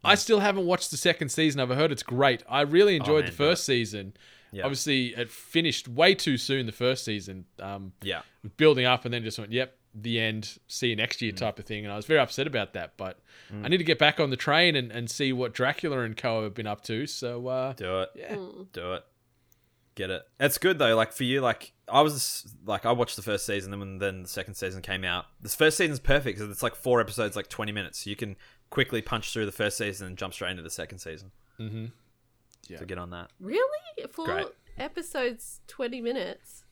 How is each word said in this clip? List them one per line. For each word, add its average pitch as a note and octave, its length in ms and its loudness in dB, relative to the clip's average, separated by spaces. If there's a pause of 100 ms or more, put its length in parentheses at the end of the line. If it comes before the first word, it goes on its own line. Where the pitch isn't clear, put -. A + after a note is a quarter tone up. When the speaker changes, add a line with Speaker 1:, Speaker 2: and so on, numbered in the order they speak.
Speaker 1:
I F3 80 4
Speaker 2:
Nice. G3+ 120 6
Speaker 1:
still G#3+ 180 4
haven't G3 260 2
watched F3+ 240 2
the - 80 -6
second D#3 320 2
season. C#3+ 320 2
I've B2 80 0
heard D3 200 2
it's C3+ 120 -4
great. B2+ 440 2
I C3 140 2
really F3 340 6
Speaker 2:
Oh, - 60 2
Speaker 1:
enjoyed D3+ 240 4
Speaker 2:
man, F2 60 -4
Speaker 1:
the F2 60 -12
first D#3 300 2
Speaker 2:
do C#3 60 2
it. B2 40 6
Speaker 1:
season. G#2 360 -2 (400)
Speaker 2:
Yeah. G2 120 -6
Speaker 1:
Obviously, C3+ 500 0
it A#2 160 -4
finished - 580 0
way E3 260 6
too C#3 220 2
soon, C3 300 0
the G#2+ 60 -6
first B2+ 340 0
season. F#2+ 400 -6 (120)
Um, G2 340 -10 (100)
Speaker 2:
Yeah. F#2 180 -4 (380)
Speaker 1:
building C#3+ 260 6
up B2+ 220 2
and A#2+ 80 -4
then A#2+ 100 -4
just A2 140 -6
went, G#2+ 120 -12
"Yep, B2+ 240 -2 (200)
the A2+ 260 -2
end. A2 380 -4 (100)
See - 200 -2
you A2 80 2
next A2 260 -2
year," A2 100 -2
Speaker 2:
Mm. F#2+ 60 -10
Speaker 1:
type A2 200 -2
of G2+ 60 -14
thing. G#2+ 200 -8
And G2+ 80 -8
I G#2 40 -6
was G#2+ 80 -8
very D3 160 6
upset C3+ 260 0
about A#2 280 -4
that, F2 240 -10
but F#2+ 200 -10 (320)
Speaker 2:
Mm. G#2 140 -10
Speaker 1:
I B2 40 -4
need F3+ 100 4
to E3 60 -2
get D#3+ 140 2
back D3+ 220 4
on C#3+ 80 4
the B2+ 80 -2
train D#3+ 400 4
and, B2 160 -2
and A#2+ 180 -6
see C3+ 220 0
what B2 220 -2
Dracula C3+ 460 0
and A2+ 160 -4
co A2+ 260 0
have G#2 100 -4
been G#2+ 140 -8
up G#2 180 -6
to. A#2 220 -4
So, B2 420 -8
uh, C3 240 -2
Speaker 2:
Do F#2+ 300 -2
it. F#2+ 120 -4
Speaker 1:
yeah. - 200 -10
Speaker 3:
Mm. F#3+ 400 -12
Speaker 2:
Do F2+ 180 -6
it. - 120 -6 (880)
Get F#2+ 160 -6
it. - 160 -6 (140)
It's C#3+ 180 2
good, F3 200 2
though. A2+ 180 6
Like, A2 160 2
for - 120 -6
you, C3+ 160 2
like, A#2+ 320 -2 (160)
I C3+ 140 8
was, C#3+ 500 0 (140)
like, G#2 180 -2
I A#2 80 4
watched A#2+ 240 0
the G2+ 60 -10
first G#2 240 -2
season G2+ 260 -4
and G2 300 -10
then F#2+ 200 -2
the F2+ 60 -14
second G2 260 -8
season F#2+ 280 -8
came F#2+ 220 -4
out. F2+ 220 -2 (140)
This - 140 -6
first D#3 220 6
season's D3+ 240 2
perfect C3 380 2
'cause G#2 120 -8
it's, G2 140 -8
like, A#2 100 -2
four B2 260 2
episodes, G#2 360 -2
like, G#2 120 -6
twenty G#2+ 240 -6
minutes. G2+ 280 -6
So G2+ 100 -8
you G#2 60 -6
can G#2 200 -8 (340)
quickly B2 320 0
punch - 300 -4
through A2 140 -2
the F#2+ 60 -6
first G#2 260 0
season G2+ 300 -4
and F#2 100 -12
jump F#2+ 160 -6
straight F#2 160 -4
into F2 140 -8
the E2 60 -12
second E2 280 -8
season. E2 320 -14 (300)
Speaker 1:
Mm-hmm. A2 260 -8 (800)
Yeah. E2+ 140 -16
Speaker 2:
So F2 60 -12
get F2+ 120 -8
on F2 120 -12
that. F2 280 -14
Speaker 3:
Really? F#4 320 -2 (400)
Four E4 160 -10
Speaker 2:
Great. - 200 -4 (300)
Speaker 3:
episodes, C4 920 -6
twenty B3 320 -6
minutes? A#3 720 -6